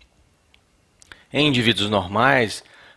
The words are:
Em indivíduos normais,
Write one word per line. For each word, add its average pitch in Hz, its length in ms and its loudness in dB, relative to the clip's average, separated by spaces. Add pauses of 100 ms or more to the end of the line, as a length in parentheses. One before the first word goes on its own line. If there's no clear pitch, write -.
(1300)
Em 147 160 2
indivíduos 113 420 0
normais, 107 720 0 (340)